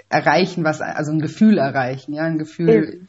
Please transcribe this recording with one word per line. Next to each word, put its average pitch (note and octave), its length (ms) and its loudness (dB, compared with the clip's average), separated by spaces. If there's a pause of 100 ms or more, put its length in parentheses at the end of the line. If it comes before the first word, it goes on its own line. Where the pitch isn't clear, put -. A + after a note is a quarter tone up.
erreichen, D#3+ 560 2
was, D#3 180 -2
also D#3 300 -6
ein D#3 80 0
Gefühl F#3+ 380 2
erreichen, C3+ 560 -4
ja, D3+ 100 -6
ein E3 140 -2
Gefühl. E3+ 720 0